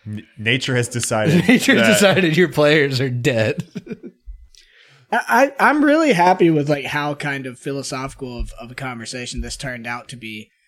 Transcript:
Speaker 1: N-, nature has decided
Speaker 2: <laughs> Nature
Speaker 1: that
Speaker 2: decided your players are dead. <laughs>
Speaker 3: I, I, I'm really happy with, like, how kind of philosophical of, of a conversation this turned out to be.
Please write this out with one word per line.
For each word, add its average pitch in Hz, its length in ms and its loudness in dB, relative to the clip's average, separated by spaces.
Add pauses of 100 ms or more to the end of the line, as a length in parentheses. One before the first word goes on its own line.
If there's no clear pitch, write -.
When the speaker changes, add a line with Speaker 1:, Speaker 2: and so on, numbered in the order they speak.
Speaker 1:
N-, 104 220 -12 (120)
nature 127 360 -2
has 120 140 0
decided 120 600 0
Speaker 2:
<laughs> - 0 -
Nature 247 280 4
Speaker 1:
that 226 100 4
Speaker 2:
decided 190 500 4
your 175 120 4
players 147 520 2
are 135 100 -2
dead. 123 580 -2 (180)
<laughs> - 260 -14 (1000)
Speaker 3:
I, 247 480 2
I, 220 100 6
I'm 302 140 2
really 302 280 4
happy 180 380 4
with, 147 180 2
like, 143 180 -2
how 147 280 -4
kind 139 320 -6
of 123 120 -14
philosophical 131 840 -8
of, 110 200 -8
of 120 100 -18
a 127 40 -18
conversation 123 680 -10
this 117 160 -10
turned 123 300 -10
out 120 220 -10
to 123 80 -16
be. 110 340 -14 (180)